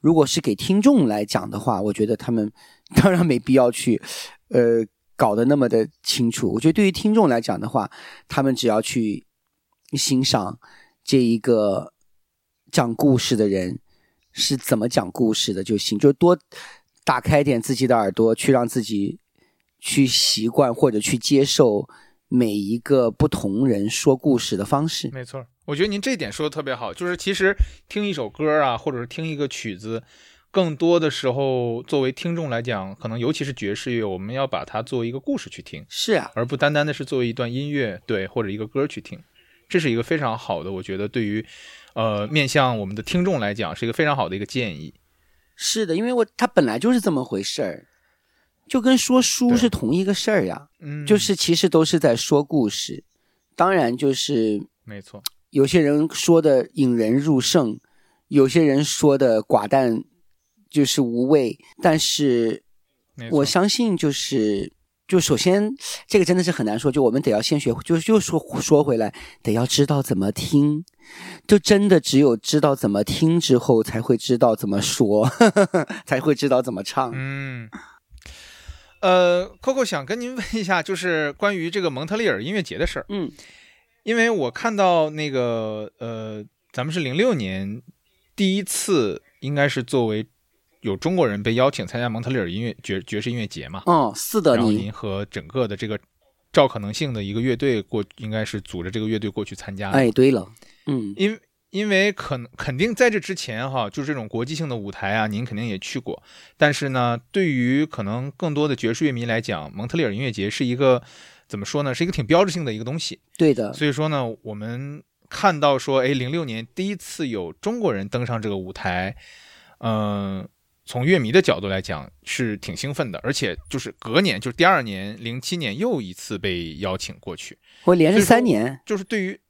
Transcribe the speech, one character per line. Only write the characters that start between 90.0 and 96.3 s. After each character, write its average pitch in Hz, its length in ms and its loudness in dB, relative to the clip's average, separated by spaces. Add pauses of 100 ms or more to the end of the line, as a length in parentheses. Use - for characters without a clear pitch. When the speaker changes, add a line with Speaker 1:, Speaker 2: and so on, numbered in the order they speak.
Speaker 2:
为 107 200 -2 (540)
有 98 160 -2
中 175 180 -2
国 170 100 4
人 104 160 -2
被 113 120 0
邀 127 180 2
请 - 160 -8
参 120 140 -6
加 120 80 -4
蒙 113 120 -6
特 127 80 -6
利 131 80 -2
尔 87 140 -2
音 104 100 -6
乐， 117 220 -6
爵-， 95 240 -4
爵 104 140 -4
士 123 100 -4
音 120 60 -6
乐 107 100 -6
节 - 220 -12
嘛。 90 160 -12
Speaker 1:
哦， 147 280 2
斯 - 280 -4
德 139 160 4
尼。 - 0 -
Speaker 2:
然 117 80 2
后 107 80 4
您 104 180 -2
和 101 360 -6
整 95 200 -12
个 120 220 -2
的 101 80 -8
这 113 100 -6
个 104 100 -6 (540)